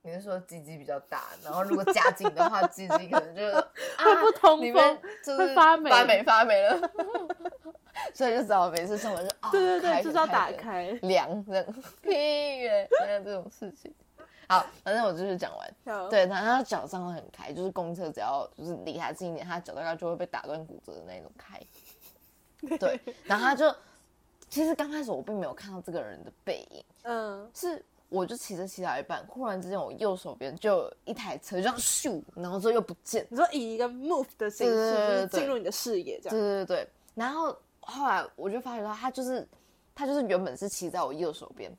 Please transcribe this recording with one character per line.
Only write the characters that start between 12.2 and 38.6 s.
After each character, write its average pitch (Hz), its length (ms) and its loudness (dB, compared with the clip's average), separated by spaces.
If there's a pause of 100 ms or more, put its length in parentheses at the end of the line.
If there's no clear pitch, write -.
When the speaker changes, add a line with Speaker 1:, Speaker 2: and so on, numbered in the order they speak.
Speaker 1:
没 605 60 -2
有 - 100 -2
这 - 100 -8
种 - 160 -10
事 208 220 -12
情。 - 220 -20 (560)
好， 185 160 6 (180)
反 196 100 -2
正 233 120 2
我 185 80 2
就 160 60 -8
是 190 180 -4
讲 170 180 -6
完。 50 180 -14 (120)
Speaker 2:
好。 202 240 -8
Speaker 1:
对， 202 160 8
然 190 120 -2
后 208 100 0
他 254 140 4
脚 - 240 -4
张 180 220 -8
得 175 60 -8
很 156 180 -12
开， - 220 -14
就 175 100 -6
是 196 80 -4
公 170 240 -6
车 170 160 -8
只 123 80 -12
要 127 260 -2 (120)
就 - 80 -14
是 175 180 -6
离 - 140 -8
他 156 160 -6
近 180 180 -8
一 160 40 -8
点， 156 120 -10
他 175 100 -8
脚 - 160 -12
大 - 80 -10
概 165 140 -4
就 170 140 -6
会 170 80 -4
被 175 80 -6
打 - 160 -10
断 160 240 -10
骨 - 200 -20
折 - 100 -18
的 82 120 -18
那 90 140 -16
种 - 160 -20
开。 - 200 -20 (600)
Speaker 2:
<laughs> - 580 -10
Speaker 1:
对， 262 220 0 (240)
然 208 160 0
后 240 60 -2
他 269 100 4
就， 294 180 4 (760)
其 311 160 0
实 320 100 2
刚 294 160 -6
开 302 100 -6
始 233 100 -6
我 135 100 -4
并 214 120 -8
没 190 120 -4
有 127 80 -8
看 202 180 -16
到 185 80 -12
这 175 140 -12
个 160 80 -4
人 101 240 -12
的 - 60 -18 (120)
背 - 280 -8
影。 - 120 -20 (200)
Speaker 2:
嗯。 220 500 -8
Speaker 1:
是 349 280 -8 (280)
我 190 140 -2
就 226 140 -6
骑 202 180 -12
着 185 120 -8
骑 190 160 -12
到 147 160 -2
一 - 20 -6
半， - 260 -10
忽 254 160 -10
然 196 160 -4
之 180 80 -12
间 190 120 -6
我 127 140 -6
右 196 220 -2
手 160 200 -12
边 135 220 -10
就 214 120 0
有 175 240 2 (100)
一 208 120 -8
台 185 240 -10
车 - 160 -12
就 185 80 0
这 226 40 2
样 254 120 0
咻， 202 420 -2 (140)
然 175 160 -8
后 190 80 -4
之 208 80 0
后 233 40 4
又 233 80 4
不 175 240 -6
见。 - 260 -4
Speaker 2:
你 233 60 -12
说 302 160 4
以 233 220 -4
一 220 40 -6
个 240 120 0
move 269 380 -2 (100)
的 214 100 -4
形 240 200 -2
式， 226 80 4
Speaker 1:
对， 220 160 2
对， - 0 -
对， 214 160 2
对。 202 80 2
Speaker 2:
就 190 60 2
是 190 60 -2 (120)
进 277 80 -2
入 262 100 -2
你 202 60 -6
的 185 80 -2
视 214 280 -4
野 131 220 -8
这 - 80 -10
样。 214 80 -2
Speaker 1:
对， - 20 0
对， 202 260 0
对， 175 180 0
对。 - 40 -10 (280)
然 240 160 -4
后 311 260 -4 (220)
后 269 280 -6
来 185 160 2 (120)
我 165 120 -8
就 233 140 -4